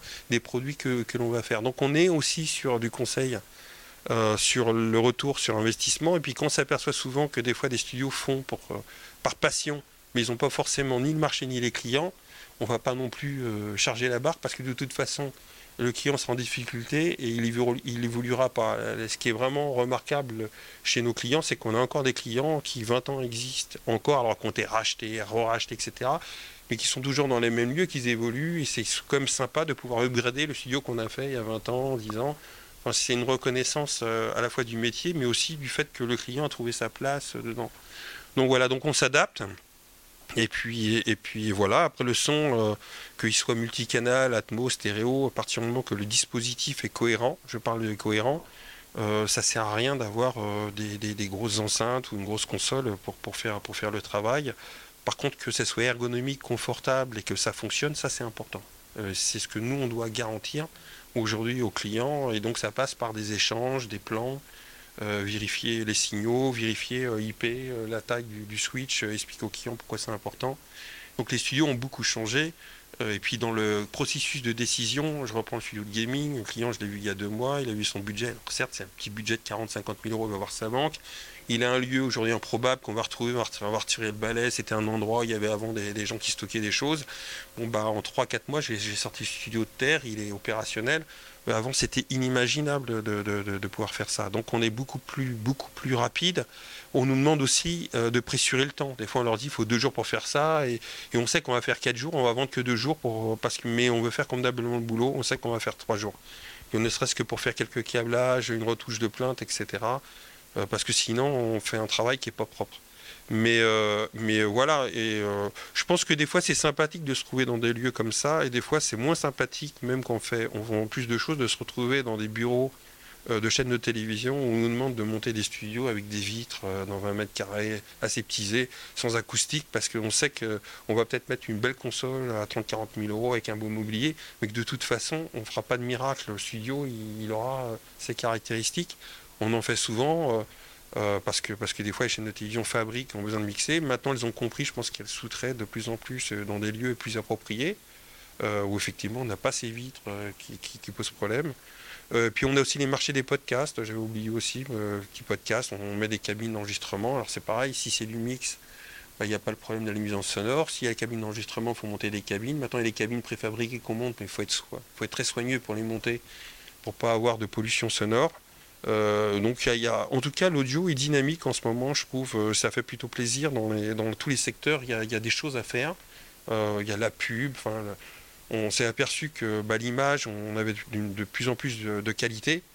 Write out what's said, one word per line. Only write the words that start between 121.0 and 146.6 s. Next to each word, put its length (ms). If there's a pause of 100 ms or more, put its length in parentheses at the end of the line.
de 100
choses, 220
de 80
se 100
retrouver 460
dans 160
des 100
bureaux, 440 (580)
euh, 80
de 100
chaînes 200
de 80
télévision 580
où 180
on 40
nous 120
demande 280
de 80
monter 280
des 120
studios 420
avec 220
des 100
vitres, 460
euh, 200
dans 140
vingt 160
mètres 180
carrés, 480 (220)
aseptisés, 640 (280)
sans 200
acoustique, 540
parce 180
qu'on 220
sait 200
qu'on 640
va 100
peut-être 240
mettre 200
une 100
belle 180
console 560
à 140
trente, 200
quarante 300
mille 140
euros 220
avec 160
un 80
beau 120
mobilier, 480 (260)
mais 60
que 40
de 120
toute 180
façon, 500
on 120
fera 180
pas 160
de 60
miracle. 480
Le 60
studio, 480
il, 360
il 100
aura, 300
euh, 140 (240)
ses 160
caractéristiques. 800 (440)
On 140
en 80
fait 140
souvent, 640
euh, 20 (540)
euh, 240
parce 200
que, 140
parce 180
que 100
des 100
fois, 140
les 40
chaînes 160
de 40
télévision 340
fabriquent, 500
ont 80
besoin 180
de 60
mixer. 340
Maintenant, 320
elles 140
ont 60
compris, 320
je 80
pense 180
qu'elles 180
sous-traitent 480
de 80
plus 240
en 80
plus, 360
euh, 120
dans 140
des 140